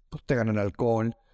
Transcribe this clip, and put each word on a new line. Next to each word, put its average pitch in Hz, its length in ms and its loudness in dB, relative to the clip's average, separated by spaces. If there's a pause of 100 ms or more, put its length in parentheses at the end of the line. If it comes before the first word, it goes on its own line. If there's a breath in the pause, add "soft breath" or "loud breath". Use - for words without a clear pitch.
pues - 160 -12
te 143 100 2
ganan 110 200 0
el 104 60 0
alcohol, 113 560 0 (160)